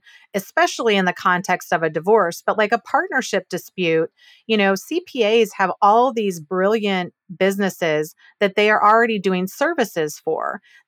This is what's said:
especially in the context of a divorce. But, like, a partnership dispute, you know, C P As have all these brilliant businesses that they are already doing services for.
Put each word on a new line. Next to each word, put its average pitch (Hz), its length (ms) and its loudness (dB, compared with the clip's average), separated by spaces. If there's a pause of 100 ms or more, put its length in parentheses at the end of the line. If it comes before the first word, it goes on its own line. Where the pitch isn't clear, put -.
(340)
especially 240 600 -2
in 190 100 2
the 180 80 0
context 180 600 -2
of 165 100 0
a 160 80 0
divorce. 175 560 0
But, 202 100 0
like, 208 140 0
a 233 80 2
partnership 269 680 -2
dispute, 165 600 -2 (380)
you 220 100 0
know, 196 200 2
C 330 280 -6
P 240 200 -2
As 220 300 2
have 185 180 0 (100)
all 233 300 4
these 202 260 -4
brilliant 190 760 -2 (240)
businesses 185 800 -2 (240)
that 196 160 0
they 208 160 4
are 214 100 4
already 226 380 4
doing 185 300 -2
services 240 680 -4
for. 156 440 -6 (280)